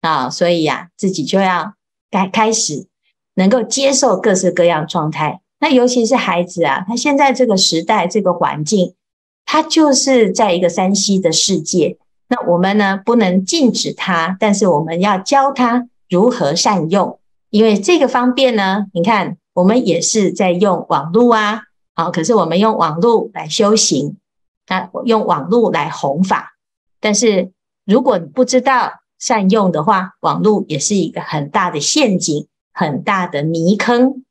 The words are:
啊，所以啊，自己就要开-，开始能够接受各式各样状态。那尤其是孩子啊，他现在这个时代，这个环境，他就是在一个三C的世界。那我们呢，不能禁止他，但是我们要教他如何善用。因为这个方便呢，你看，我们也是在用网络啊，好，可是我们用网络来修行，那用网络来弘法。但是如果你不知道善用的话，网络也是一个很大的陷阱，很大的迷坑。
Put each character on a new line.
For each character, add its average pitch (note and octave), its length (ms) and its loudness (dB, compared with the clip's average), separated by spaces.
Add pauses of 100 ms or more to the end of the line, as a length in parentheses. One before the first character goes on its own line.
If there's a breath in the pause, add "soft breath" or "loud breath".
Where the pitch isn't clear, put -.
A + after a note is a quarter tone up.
啊， C#3+ 280 -2
所 E3+ 180 -2
以 E3+ 180 0
啊， C#3 300 -4
自 F#3+ 160 -2
己 E3 120 -4
就 F#3+ 160 0
要 F#3 340 -2 (380)
开-， G3 180 -2
开 A3 240 0
始 F#3+ 340 -6 (460)
能 F#3+ 160 2
够 B3 140 2
接 C4+ 280 0
受 B3 240 2
各 F#3+ 180 0
式 F#3 180 0
各 F3+ 140 0
样 D#3+ 220 0
状 D#3 240 -4
态。 D3+ 300 -6 (180)
那 C#4+ 100 0
尤 B3+ 180 4
其 B3 180 0
是 B3 100 2
孩 F3 280 -2
子 F3 220 -4
啊， C#3+ 220 -2
他 A3+ 80 -4
现 C#4 220 -2
在 C#4 160 2
这 C4 140 0
个 G3+ 100 2
时 E3+ 240 0
代， F3+ 240 0
这 G#3 160 -2
个 F3+ 100 0
环 D3+ 320 -2
境， F3+ 300 0 (500)
他 D#4 200 2
就 D#4 280 2
是 B3+ 400 2
在 G3+ 220 0
一 E3+ 60 0
个 F3+ 100 2
三 F#3 240 0
C G3 260 0
的 F3+ 120 0
世 D#3+ 280 0
界。 - 380 -2 (300)
那 A#3+ 120 -2 (120)
我 F3 80 2
们 F#3+ 180 2
呢， G3 260 0
不 A#3 120 0
能 F#3+ 280 2
禁 C4 300 0
止 - 180 -6
他， F3 480 -4
但 G#3 140 2
是 G3+ 140 0
我 D#3 120 2
们 E3 220 -4
要 G3+ 160 0
教 C4+ 340 0
他 B3 360 0 (200)
如 F#3 220 2
何 D#3 240 -2
善 F3 380 0
用。 F#3+ 280 -2 (300)
因 G#3+ 140 4
为 G#3+ 120 4
这 E4 220 2
个 C#4 100 2
方 B3 280 0
便 B3+ 200 2
呢， G3 380 0
你 E3+ 80 -2
看， G3+ 360 0 (160)
我 F3+ 100 0
们 A3+ 240 2
也 E3+ 120 0
是 G3 320 0
在 F#3 200 0
用 F3 380 0
网 D#3+ 220 -2
络 A#3+ 220 4
啊， G#3+ 300 -2 (320)
好， E3 160 -4
可 E3 120 -2
是 D#3+ 120 0
我 F3+ 100 4
们 E3 140 0
用 G#3+ 180 2
网 D#3+ 220 -2
络 A3+ 340 2
来 D#3+ 160 -12
修 G#3 260 2
行， D3 420 -2 (500)
那 F#3 240 -6 (140)
用 A3 200 2
网 E3+ 240 -2
络 A3 220 2
来 D3+ 180 -4
弘 D3 340 -4
法。 F#3 320 -4 (440)
但 G#3+ 160 0
是 G3 360 0 (320)
如 A3+ 200 2
果 A3+ 160 2
你 E3+ 80 -12
不 B3+ 180 0
知 B3+ 160 0
道 B3+ 300 0 (260)
善 G#3 320 0
用 G3 220 2
的 D#3 120 -2
话， F#3+ 360 0
网 D#3+ 240 -2
络 G#3 240 2
也 D3+ 100 -6
是 - 160 -4
一 F#3 160 0
个 - 120 -10
很 D3 280 -6
大 F#3 220 -2
的 D#3 80 -4
陷 G#3 400 0
阱， D3+ 280 -4 (240)
很 E3+ 300 -4
大 F#3+ 240 -2
的 D3+ 160 -6
迷 E3 340 0
坑。 B3 560 0